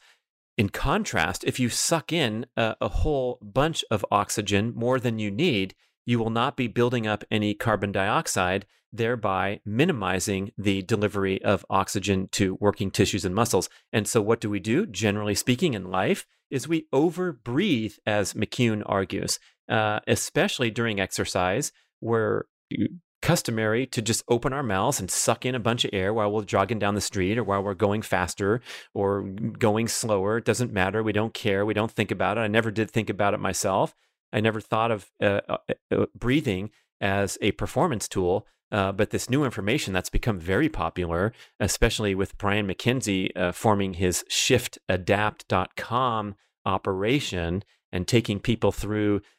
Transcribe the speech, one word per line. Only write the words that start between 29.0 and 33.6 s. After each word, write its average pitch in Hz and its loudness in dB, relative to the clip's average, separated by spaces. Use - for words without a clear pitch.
going 110 0
slower. 107 0
It - -6
doesn't 117 0
matter. 98 0
We 110 0
don't 107 0
care. 101 0
We 107 0
don't 107 0
think 104 -2
about 98 0
it. 117 0
I 107 0
never 110 2
did 107 -2
think 107 -2
about 101 0
it 101 -4
myself. 98 0